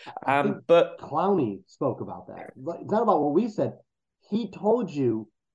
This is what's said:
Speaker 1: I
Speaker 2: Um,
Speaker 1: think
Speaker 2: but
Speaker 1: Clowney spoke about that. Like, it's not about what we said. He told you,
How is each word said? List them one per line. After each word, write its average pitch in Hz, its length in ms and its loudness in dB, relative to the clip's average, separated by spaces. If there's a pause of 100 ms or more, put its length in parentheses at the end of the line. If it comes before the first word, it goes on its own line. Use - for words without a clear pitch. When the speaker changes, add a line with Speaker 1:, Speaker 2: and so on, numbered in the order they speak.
(260)
Speaker 1:
I 139 120 4
Speaker 2:
Um, 143 60 2
Speaker 1:
think - 220 -4
Speaker 2:
but - 320 6
Speaker 1:
Clowney 147 680 0
spoke - 340 -4
about 92 260 -12
that. - 280 -16
Like, 147 260 -10
it's - 100 -6
not 214 100 2
about 196 200 2
what 147 120 0
we 214 140 2
said. 143 300 -4 (520)
He 208 220 -4
told 202 400 0
you, 117 360 0 (260)